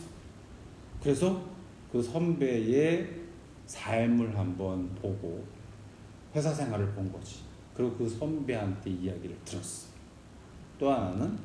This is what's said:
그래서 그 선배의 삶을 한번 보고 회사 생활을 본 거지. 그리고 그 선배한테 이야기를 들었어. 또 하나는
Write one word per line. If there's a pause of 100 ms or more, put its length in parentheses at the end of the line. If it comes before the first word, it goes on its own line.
(1000)
그래서 (500)
그
선배의 (580)
삶을
한번
보고 (880)
회사
생활을
본
거지. (340)
그리고
그
선배한테
이야기를
들었어. (920)
또
하나는